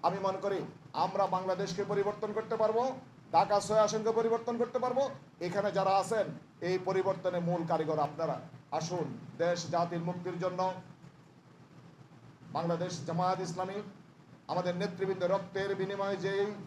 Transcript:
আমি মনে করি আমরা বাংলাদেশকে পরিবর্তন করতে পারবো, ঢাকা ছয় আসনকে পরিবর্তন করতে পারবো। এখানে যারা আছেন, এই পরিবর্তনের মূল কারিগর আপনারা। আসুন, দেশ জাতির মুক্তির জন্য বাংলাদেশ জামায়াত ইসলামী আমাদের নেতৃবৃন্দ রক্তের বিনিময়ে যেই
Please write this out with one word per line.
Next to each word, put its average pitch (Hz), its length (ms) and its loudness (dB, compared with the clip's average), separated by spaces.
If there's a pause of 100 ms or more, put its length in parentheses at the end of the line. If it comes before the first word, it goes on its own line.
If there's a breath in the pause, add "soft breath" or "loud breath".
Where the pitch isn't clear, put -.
আমি 190 180 0
মনে 190 180 0
করি 196 160 0 (440)
আমরা 190 200 2 (120)
বাংলাদেশকে 185 560 -2
পরিবর্তন 208 460 0
করতে 220 240 -2
পারবো, 220 220 4 (520)
ঢাকা 202 220 6 (100)
ছয় 214 180 6
আসনকে 220 340 2
পরিবর্তন 226 380 2
করতে 240 260 0
পারবো। 254 200 2 (420)
এখানে 196 320 0
যারা 190 240 4
আছেন, 190 240 2 (420)
এই 185 80 2 (120)
পরিবর্তনের 180 600 2
মূল 175 140 2 (100)
কারিগর 156 360 2
আপনারা। 156 280 -2 (420)
আসুন, 165 280 -2 (360)
দেশ 170 180 2 (140)
জাতির 170 340 0
মুক্তির 175 360 -4
জন্য 180 180 -2 (1900)
বাংলাদেশ 170 380 0 (140)
জামায়াত 180 400 2
ইসলামী 185 300 -4 (760)
আমাদের 175 300 0
নেতৃবৃন্দ 190 440 -2
রক্তের 190 440 0 (100)
বিনিময়ে 196 460 -2
যেই 196 200 2 (220)